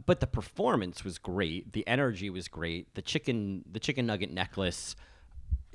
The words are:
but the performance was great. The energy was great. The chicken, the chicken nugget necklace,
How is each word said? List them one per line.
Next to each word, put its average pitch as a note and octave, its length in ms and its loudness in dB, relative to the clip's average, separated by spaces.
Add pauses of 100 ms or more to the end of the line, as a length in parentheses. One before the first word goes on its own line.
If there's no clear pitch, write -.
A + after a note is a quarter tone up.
but F3+ 140 6
the - 60 4
performance A#2+ 760 2
was F2+ 140 -6
great. F2 540 -2
The G#2+ 140 -2
energy A2 440 2
was F2+ 180 -6
great. E2 460 -4
The F#2+ 80 -6
chicken, G#2 680 0
the G#2+ 100 -6
chicken C3 260 0
nugget G2+ 260 0
necklace, F2+ 640 -2 (800)